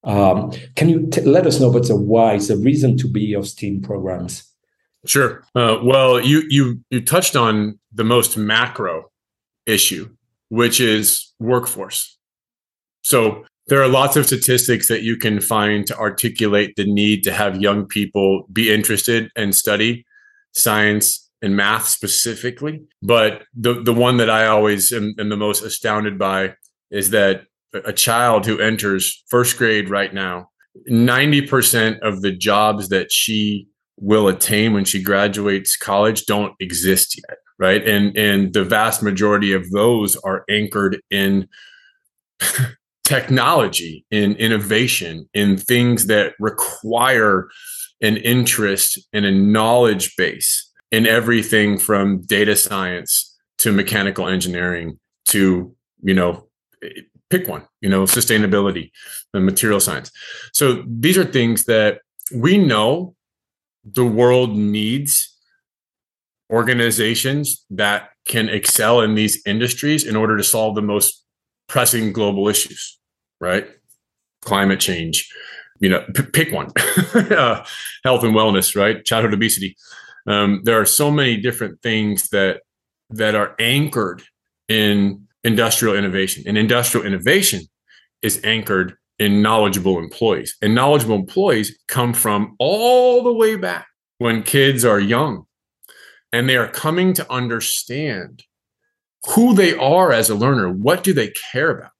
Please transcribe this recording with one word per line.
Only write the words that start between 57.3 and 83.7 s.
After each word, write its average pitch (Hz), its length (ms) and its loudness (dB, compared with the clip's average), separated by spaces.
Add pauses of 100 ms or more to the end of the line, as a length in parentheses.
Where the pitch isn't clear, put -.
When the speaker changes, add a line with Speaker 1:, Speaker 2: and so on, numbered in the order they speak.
Speaker 2:
one, 73 180 -12 (140)
you 101 80 -2
know, 98 160 2
sustainability, 98 880 0 (400)
the 98 80 -2
material 98 400 2
science. 71 320 -4 (400)
So 127 340 0
these 127 320 0
are 180 60 2
things 117 400 0
that 107 340 2 (340)
we 143 240 2
know 151 600 2 (680)
the 123 200 0
world 120 520 4
needs 107 800 -2 (1160)
organizations 117 1160 0
that 101 400 -2 (180)
can 113 200 -2
excel 113 520 2
in 107 160 2
these 107 280 -2
industries 120 600 -2
in 110 100 -6
order 110 220 0
to 98 80 -2
solve 110 320 0
the 104 60 -2
most 104 420 -2 (440)
pressing 117 440 0
global 101 360 0
issues, - 500 -6 (420)
right? 92 260 -2 (760)
Climate 98 380 0
change, 82 500 -4 (500)
you 98 80 2
know, 95 160 2 (100)
p-, 139 80 0
pick - 300 -2
one, 82 200 -8
<laughs> - 420 -4
uh, 165 500 2 (400)
health 120 200 2
and 110 100 2
wellness, 107 400 2
right? 104 300 0
Childhood 113 300 0
obesity. 98 420 -2 (500)
Um, 101 380 0
there 113 160 4
are 101 60 0
so 147 240 0
many 135 280 0
different 117 440 -6
things 107 480 -2
that, 95 300 0 (500)
that 107 240 -2
are 104 240 -2
anchored 117 640 -2 (460)